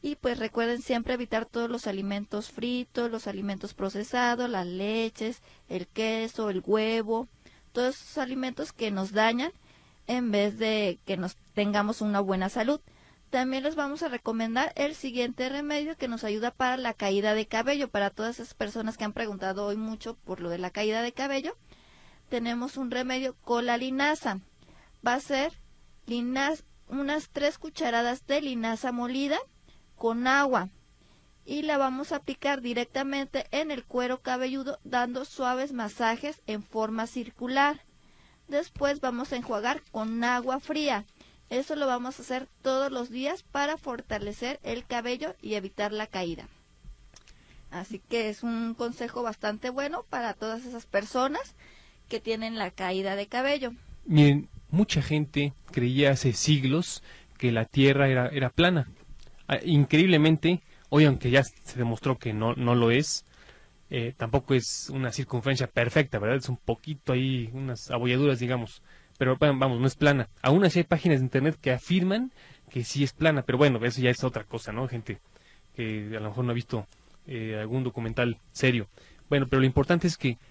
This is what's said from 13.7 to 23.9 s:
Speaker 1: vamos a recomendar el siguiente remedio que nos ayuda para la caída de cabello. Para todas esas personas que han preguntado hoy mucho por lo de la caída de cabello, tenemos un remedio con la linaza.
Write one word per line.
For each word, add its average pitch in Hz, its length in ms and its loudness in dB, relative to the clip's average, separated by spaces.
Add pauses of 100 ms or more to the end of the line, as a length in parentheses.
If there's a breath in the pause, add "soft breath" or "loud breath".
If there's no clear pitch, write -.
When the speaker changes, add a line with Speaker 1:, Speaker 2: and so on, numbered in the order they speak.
Speaker 1:
vamos 294 260 -4
a 330 60 -2
recomendar 226 680 -2
el 294 200 -2
siguiente 254 540 -4
remedio 294 460 -4
que 262 120 -6
nos 226 160 -6
ayuda 214 260 -2
para 254 280 -2
la 240 180 -4
caída 202 400 2
de 214 100 0
cabello. 247 420 -2
Para 202 220 0
todas 226 300 -6
esas - 160 -14
personas 220 420 -6
que 226 60 -4
han 208 100 -4
preguntado 202 540 -4
hoy 208 100 -2
mucho 220 380 -8 (100)
por 180 140 -8
lo 170 100 -6
de 170 80 -4
la 180 140 -6
caída 214 320 0
de 240 80 -4
cabello, 277 440 -4 (720 soft breath)
tenemos 240 480 -4
un 254 140 -4
remedio 254 540 -4
con 240 240 0
la 240 100 2
linaza. 262 640 -2 (640 soft breath)